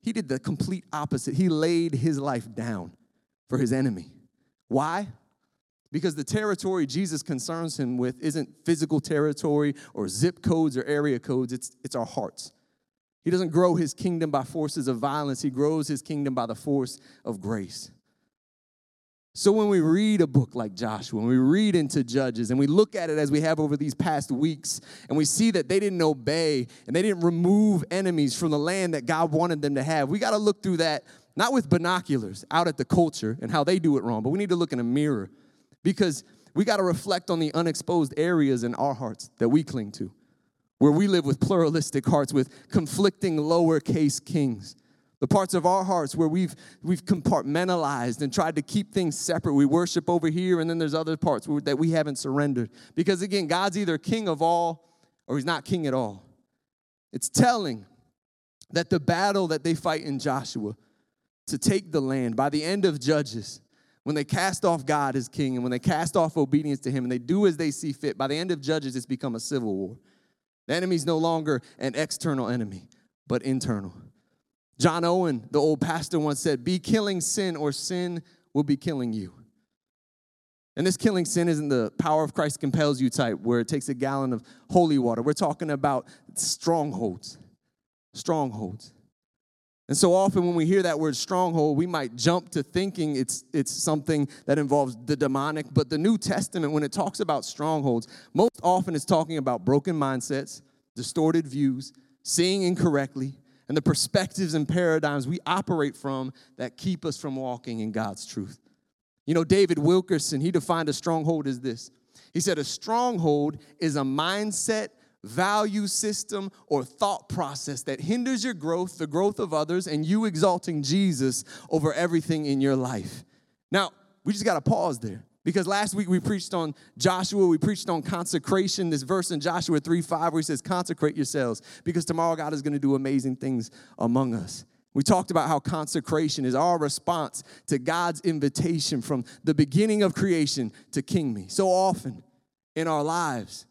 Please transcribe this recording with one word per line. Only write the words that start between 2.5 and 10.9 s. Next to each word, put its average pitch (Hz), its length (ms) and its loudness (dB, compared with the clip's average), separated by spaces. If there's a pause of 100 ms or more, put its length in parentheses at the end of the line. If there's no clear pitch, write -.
down 104 400 -6 (560)
for 127 100 0
his 123 140 2
enemy. 120 400 -2 (540)
Why? 156 400 0 (840)
Because 160 240 -2
the 147 80 -4
territory 190 640 -2
Jesus 156 360 -4
concerns 160 560 -6
him 127 180 -2
with 127 240 -2
isn't 151 280 -4 (160)
physical 156 340 0
territory 147 760 0 (160)
or 101 160 -4
zip 113 340 0
codes 160 340 2
or 127 60 -2
area 147 380 0